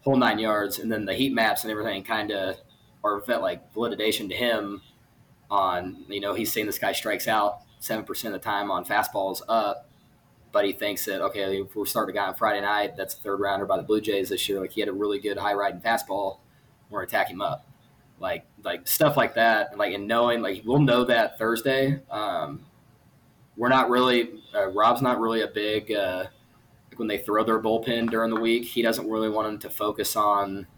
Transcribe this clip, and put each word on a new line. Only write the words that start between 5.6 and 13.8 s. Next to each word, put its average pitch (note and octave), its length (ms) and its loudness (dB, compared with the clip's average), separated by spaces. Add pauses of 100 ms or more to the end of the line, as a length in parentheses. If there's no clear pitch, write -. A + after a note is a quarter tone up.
you G2+ 120 -6
know, G2+ 120 -2
he's A2 200 -2
saying G#2+ 140 -2
this G2 120 -6
guy G2+ 140 -2
strikes G#2 340 -4
out G#2 340 0 (180)
seven A2 260 -6
percent G2+ 300 -6
of - 60 -8
the - 40 -10
time G2+ 260 -2
on F2+ 140 -4
fastballs G2 640 -2
up, G#2+ 400 0 (640)
but G#2 140 2
he G2 80 0
thinks G#2 320 -4
that, F#2+ 160 -2
okay, G2 400 -2
if F#2+ 140 -8
we're G#2 100 -4
starting G2 300 -2
a G#2 40 0
guy G2 80 0
on F#2 80 -6
Friday G#2 260 0
night, G2+ 360 0
that's F#2+ 180 -6
a - 20 -20
third G2 220 -4
rounder G2 260 0
by F#2+ 120 0
the F2 60 -4